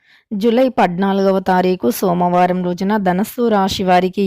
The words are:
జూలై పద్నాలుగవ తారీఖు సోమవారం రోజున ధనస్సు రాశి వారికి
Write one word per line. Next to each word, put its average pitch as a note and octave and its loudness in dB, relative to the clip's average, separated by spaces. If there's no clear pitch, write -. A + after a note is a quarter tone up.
జూలై A3+ 2
పద్నాలుగవ G3 0
తారీఖు F#3 0
సోమవారం F3+ 0
రోజున F#3+ -2
ధనస్సు G3 -2
రాశి G3 0
వారికి F#3 0